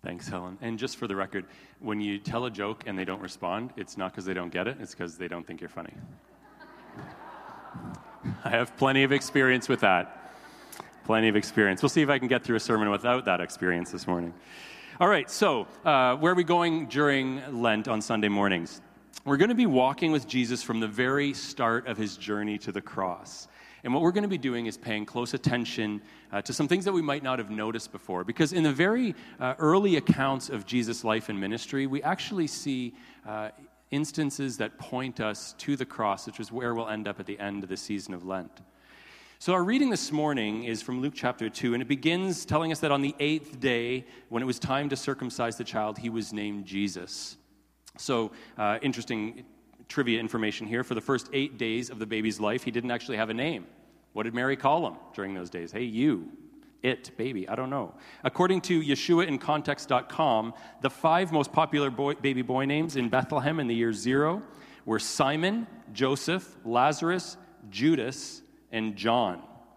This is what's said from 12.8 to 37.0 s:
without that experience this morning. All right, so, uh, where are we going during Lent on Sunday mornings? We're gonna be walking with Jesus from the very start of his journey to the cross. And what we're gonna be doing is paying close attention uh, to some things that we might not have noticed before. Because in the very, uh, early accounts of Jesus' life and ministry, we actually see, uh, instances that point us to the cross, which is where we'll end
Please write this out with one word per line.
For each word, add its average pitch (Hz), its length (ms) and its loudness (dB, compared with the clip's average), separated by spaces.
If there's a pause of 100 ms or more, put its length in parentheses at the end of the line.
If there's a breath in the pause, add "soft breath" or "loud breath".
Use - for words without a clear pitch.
without 120 360 2
that 90 160 4
experience 87 500 -2
this - 160 -8
morning. 87 260 -2 (680 loud breath)
All 180 80 6
right, 175 220 4
so, 143 380 2 (180)
uh, 131 300 6
where 160 160 4
are 180 40 4
we 175 100 4
going 165 420 2
during 135 760 2
Lent 110 260 4
on 110 140 0
Sunday 107 280 2
mornings? 98 520 2 (420)
We're 139 140 2
gonna 220 160 2
be 233 140 4
walking 139 440 2
with 143 160 0
Jesus 123 360 -2
from 113 160 -2
the 110 80 0
very 131 440 0
start 117 540 -2
of 113 120 -4
his 104 200 -4
journey 104 400 -4
to - 140 -8
the 95 100 -4
cross. - 680 -6 (360 loud breath)
And 123 100 0
what 147 80 4
we're 170 100 6
gonna 208 160 0
be 185 120 0
doing 120 260 -2
is 107 120 -6
paying 107 280 -4
close 120 300 -4
attention 113 680 0 (300 loud breath)
uh, 101 100 -2
to - 120 -6
some 147 140 0
things 180 180 2
that 196 80 2
we 170 80 2
might 143 220 -2
not 131 160 0
have 104 100 -6
noticed 110 420 -4
before. 90 320 -6
Because 143 300 2
in 170 100 2
the 151 80 6
very, 202 440 2 (240 loud breath)
uh, 127 200 -2
early 180 360 6
accounts 135 540 2
of 113 160 -4
Jesus' 117 380 -2
life 110 260 2
and 101 100 -2
ministry, 117 480 -2
we 135 160 -2
actually 175 440 -2
see, 127 460 -4 (340 loud breath)
uh, 107 220 -6 (420)
instances 139 640 -2
that 107 200 -4
point 127 420 -6
us 107 380 -4
to 143 180 -2
the 131 100 -4
cross, 107 400 -2
which 113 140 -12
is 110 120 -10
where 120 220 -2
we'll 117 140 -4
end 107 200 -6